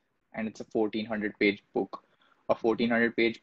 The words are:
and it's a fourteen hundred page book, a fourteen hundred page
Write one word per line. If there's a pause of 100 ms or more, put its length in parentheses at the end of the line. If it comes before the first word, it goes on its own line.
(340)
and
it's
a
fourteen
hundred
page (100)
book, (460)
a
fourteen
hundred
page